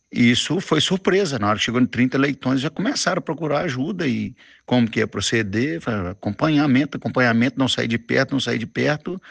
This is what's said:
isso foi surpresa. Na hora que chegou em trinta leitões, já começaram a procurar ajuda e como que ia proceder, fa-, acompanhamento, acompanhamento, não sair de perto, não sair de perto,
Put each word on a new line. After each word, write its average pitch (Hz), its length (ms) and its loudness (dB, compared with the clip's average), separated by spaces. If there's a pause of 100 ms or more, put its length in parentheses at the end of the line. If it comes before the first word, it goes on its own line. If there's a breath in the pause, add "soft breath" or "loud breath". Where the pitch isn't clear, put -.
(120)
isso 123 480 2
foi 156 220 0
surpresa. 180 580 0
Na 104 80 0
hora 107 100 2
que - 60 -2
chegou 120 160 0
em 127 60 4
trinta 127 320 0
leitões, 135 440 0
já 156 80 -2
começaram 180 500 -2
a - 40 -6
procurar 147 380 -2
ajuda 160 460 -2
e 110 280 -2 (300 soft breath)
como 120 240 2
que 110 100 -4
ia 110 80 0
proceder, 113 760 -2
fa-, 95 300 -4
acompanhamento, 143 840 0
acompanhamento, 120 600 0
não 131 100 0
sair 120 200 -2
de 117 100 0
perto, 127 360 -2
não 135 60 0
sair 120 200 -2
de 113 80 -8
perto, 151 640 -4